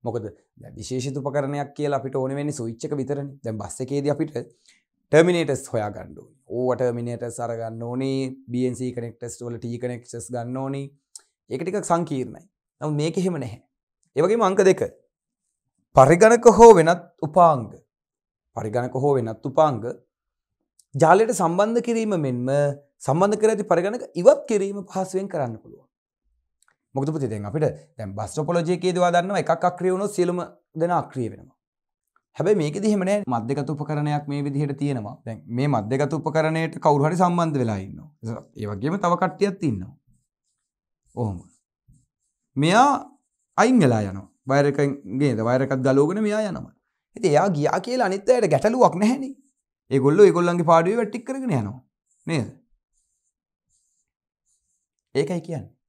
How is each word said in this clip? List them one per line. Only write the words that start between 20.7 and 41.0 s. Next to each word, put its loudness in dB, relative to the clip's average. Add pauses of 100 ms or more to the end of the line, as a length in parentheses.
ජාලයට 6
සම්බන්ධ 0
කිරීම -2
මෙන්ම -2 (480)
සම්බන්ධ 0
කර 4
ඇති -2
පරිගණක -2
ඉවත් 2
කිරීම -4
පහසුවෙන් -8
කරන්න -8
පුළුවන්. -20 (1120)
මොකද -2
පුතේ, -4
දැන් -8
අපිට -2 (320)
දැන් -12
බස් -8
ටොපොලොජි -2
එකේදී -2
ඔයා 2
දන්නවා 0
එකක් -2
අක්‍රිය -2
වුණොත් -4
සියලුම 0 (400)
දෙනා 0
අක්‍රිය -8
වෙනවා. -20 (800)
හැබැයි 2
මේකෙදි -2
එහෙම 2
නෑ. 0
මධ්‍යගත -4
උපකරණයක් -4
මේ -6
විදිහට -4
තියෙනවා. -6 (100)
දැන් -12
මේ -2
මධ්‍යගත -2
උපකරණයට -2
කවුරු 2
හරි 0
සම්බන්ධ 0
වෙලා -2
ඉන්නවා. -12 (460)
ඒ -8
වගේම -6
තව 0
කට්ටියක් -4
ඉන්නවා. -4 (1200)